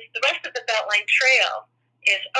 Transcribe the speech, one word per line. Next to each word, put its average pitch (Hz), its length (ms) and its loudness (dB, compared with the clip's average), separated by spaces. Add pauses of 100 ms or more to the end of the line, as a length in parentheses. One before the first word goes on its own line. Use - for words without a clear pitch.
(140)
the - 80 -4
rest 294 240 -2
of - 80 -12
the 240 160 -8
Beltline 214 400 0
Trail 262 560 2 (420)
is 196 160 0 (140)